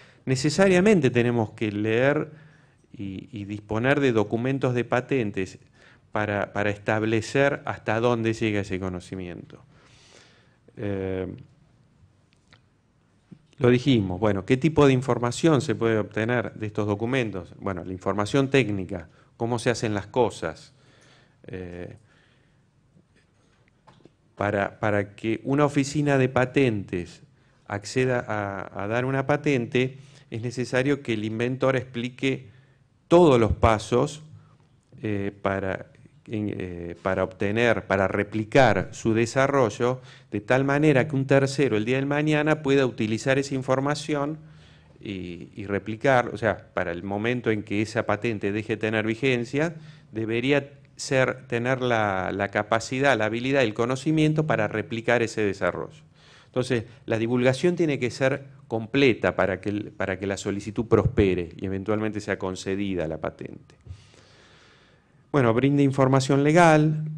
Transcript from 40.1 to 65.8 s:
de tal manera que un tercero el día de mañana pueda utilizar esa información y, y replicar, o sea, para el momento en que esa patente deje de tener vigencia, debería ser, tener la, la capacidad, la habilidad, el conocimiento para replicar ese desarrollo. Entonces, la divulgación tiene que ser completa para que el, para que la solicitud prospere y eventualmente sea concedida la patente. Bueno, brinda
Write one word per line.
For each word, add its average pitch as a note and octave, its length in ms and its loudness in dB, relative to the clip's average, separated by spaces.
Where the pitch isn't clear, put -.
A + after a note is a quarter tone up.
de G#2 100 -4
tal B2+ 240 2
manera C#3 420 4
que C3+ 100 -4
un C3+ 100 -2
tercero C3+ 500 2
el G#2+ 80 0
día B2+ 140 0
de C#3 80 -2
mañana D3+ 560 0
pueda C#3 240 4
utilizar A2+ 520 0
esa C3+ 160 -4
información C#3+ 840 -2
y, F2+ 520 -12
y G2 120 -12
replicar, A2 640 0
o G2+ 60 -8
sea, G#2 340 -2
para F2+ 200 -2
el F2 100 -8
momento A2 480 -2
en G#2+ 120 0
que G#2 200 -2
esa G#2+ 240 -4
patente G#2 460 -2
deje G#2+ 220 -4
de G2+ 60 -8
tener A2 260 -2
vigencia, C3 680 -2
debería A#2+ 580 0
ser, - 520 -2
tener B2 340 -2
la, G#2 500 0
la G2 180 -2
capacidad, A#2+ 720 0
la G#2+ 60 0
habilidad, B2 380 0
el G#2+ 120 0
conocimiento D#3 720 0
para A2 220 0
replicar A2+ 540 0
ese A2 180 -2
desarrollo. F2+ 640 -2
Entonces, B2 380 -2
la A2+ 100 0
divulgación B2+ 580 2
tiene D#3 240 0
que A#2 120 -2
ser C3+ 340 -2
completa A2+ 640 2
para F#2 260 0
que G#2 100 -6
el, G#2 220 -6
para F#2+ 260 -4
que G2 80 -6
la G2 100 -2
solicitud G2+ 500 -6
prospere F#2+ 720 2
y - 80 -12
eventualmente G#2 560 -4
sea G2 180 -4
concedida F#2+ 680 -4
la D#2+ 100 -6
patente. - 580 -12
Bueno, B2 220 4
brinda C#3 280 4